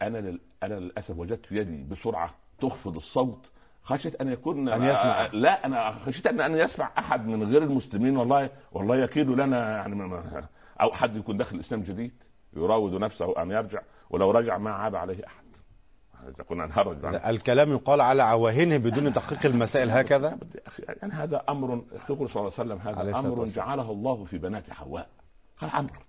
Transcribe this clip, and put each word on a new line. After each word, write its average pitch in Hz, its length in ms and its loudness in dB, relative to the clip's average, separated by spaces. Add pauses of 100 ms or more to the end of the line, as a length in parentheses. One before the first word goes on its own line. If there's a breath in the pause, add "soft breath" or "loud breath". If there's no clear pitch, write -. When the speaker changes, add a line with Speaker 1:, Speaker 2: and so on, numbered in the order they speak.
Speaker 1:
أنا 113 160 -4
لل-، 95 220 -6 (240)
أنا 107 100 -4
للأسف 90 440 -8
وجدت 90 340 -6
يدي 90 320 -4
بسرعة 87 500 -4 (280)
تخفض 127 340 -4
الصوت 127 500 -2 (380 soft breath)
خشيت 143 320 -4
أن 135 120 -4
يكون، 135 420 -2
Speaker 2:
أن 113 140 2
يسمع. 110 420 4
Speaker 1:
آه، - 20 -2
لا، 139 380 2
أنا 117 260 0
خشيت 131 360 -4
أن، 240 140 2
أن 156 140 0
يسمع 160 420 0
أحد 120 300 0
من 107 240 -2
غير 151 120 8
المسلمين. 131 540 2
والله، 131 320 4 (220 loud breath)
والله 104 240 0
يكيد 131 340 2
لنا، 123 480 2
يعني، 101 180 -6
ما، 98 120 -6
ما، 82 360 -8 (380 soft breath)
أو - 100 4
حد 117 240 0
يكون 104 220 -4
داخل 113 180 -4
الإسلام 107 260 -6
جديد 101 320 -8 (400)
يراود 101 400 2
نفسه 92 480 -2
أن 90 100 -4
يرجع، 104 300 -4 (280 soft breath)
ولو 95 220 4
رجع 113 260 4
ما 107 140 -4
عاب 101 240 -4
عليه 92 320 -6
أحد. - 200 -20 (880)
إذا - 80 -14
كنا 82 220 -6
نهرج 78 400 0
عن 78 100 -2
Speaker 2:
الكلام 127 560 4
يقال 139 300 4
على 131 220 6
عواهنه 117 540 4
بدون 123 360 2
تحقيق - 320 0
المسائل 120 460 4
هكذا؟ 135 360 4
Speaker 1:
يا - 400 -8
أخي، - 160 -14
يعني - 300 -8
هذا 175 360 -4
أمر، 127 320 -2 (280)
يقول 139 200 -2
صلى 104 120 -2
الله 98 180 -4
عليه 117 140 -4
وسلم: 98 40 -6
"هذا 104 220 -6
Speaker 2:
عليه 98 120 -2
الصلاة 131 200 -2
Speaker 1:
أمر 120 80 -4
Speaker 2:
والسلام. 107 260 -4
Speaker 1:
جعله 127 260 -4
الله 107 340 -4
في 90 120 -8
بنات 92 320 -8
حواء". 71 380 -12 (520)
هذا 156 200 -8
أمر، 139 120 -4 (180)